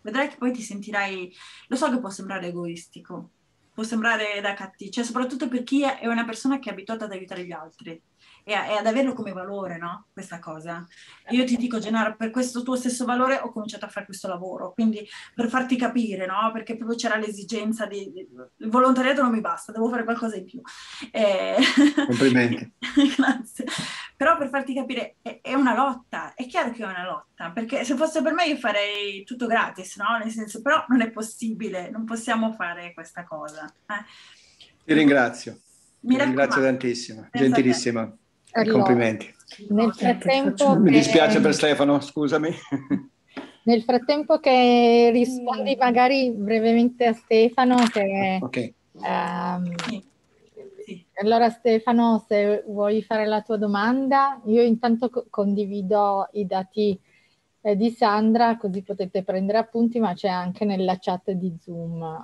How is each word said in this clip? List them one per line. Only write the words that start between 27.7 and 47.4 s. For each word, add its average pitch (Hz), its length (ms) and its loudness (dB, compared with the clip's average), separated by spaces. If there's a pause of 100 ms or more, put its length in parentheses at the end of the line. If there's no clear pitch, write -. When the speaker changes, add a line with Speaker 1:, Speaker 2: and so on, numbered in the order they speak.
Speaker 1:
se 277 120 -2
fosse 311 260 0
per 294 100 0
me 339 140 0
io 302 100 0
farei 202 680 -4
tutto 247 220 -8
gratis, 190 500 -4
no? 208 260 -2
Nel 220 80 -8
senso, 220 320 -10
però 311 260 0
non 247 140 4
è 226 80 -2
possibile, 214 800 -8
non 220 160 -8
possiamo 226 480 -4
fare 175 400 -10
questa 165 300 -16
cosa. 151 420 -14
Eh. 208 380 -12 (800)
Speaker 2:
Ti 156 100 0
ringrazio, 135 640 4 (420)
Speaker 1:
Mi 247 160 2
Speaker 2:
ti 277 60 2
ringrazio 139 400 2
Speaker 1:
raccomando. 131 160 2
Speaker 2:
tantissimo, 120 380 -4 (140)
Speaker 1:
Pensa 127 80 -6
a - 20 2
te. 135 40 6 (180)
Speaker 2:
gentilissima. 117 540 0 (360)
Speaker 3:
Allora, 220 200 2
Speaker 2:
Complimenti. 202 600 2 (340)
Speaker 3:
nel 214 240 4
frattempo 269 840 2
Speaker 2:
Mi 175 120 8
Speaker 3:
che 139 60 8
Speaker 2:
dispiace 156 460 6
per 151 120 4
Stefano, 143 460 4
scusami. 151 540 -2 (1120)
Speaker 3:
Nel 226 180 4
frattempo 294 560 2
che 240 760 6
rispondi 240 600 0
Speaker 4:
Mm. 226 40 -8
Speaker 3:
magari 254 520 4
brevemente 226 760 2
a 226 60 4
Stefano, 233 640 4 (160)